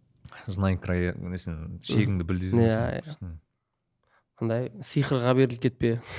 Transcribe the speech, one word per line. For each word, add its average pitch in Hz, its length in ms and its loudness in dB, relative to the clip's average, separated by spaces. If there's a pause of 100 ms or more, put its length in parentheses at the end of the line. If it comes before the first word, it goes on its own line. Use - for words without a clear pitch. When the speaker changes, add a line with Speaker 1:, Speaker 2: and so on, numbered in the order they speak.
(440)
Speaker 1:
Знай 95 340 0
края, 90 400 0
несін, 87 640 -8
шегіңді 101 420 2
біл 90 160 0
дейсің 92 220 2
Speaker 2:
Иә, 110 160 4
Speaker 1:
ғой 120 240 -2
сен. - 0 -
Speaker 2:
иә. 156 160 -14
Speaker 1:
Мгм. 85 180 -12 (1040)
Speaker 2:
Андай 120 300 -2 (100)
сиқырға 131 540 2
беріліп 127 320 4
кетпе. 117 300 0 (240)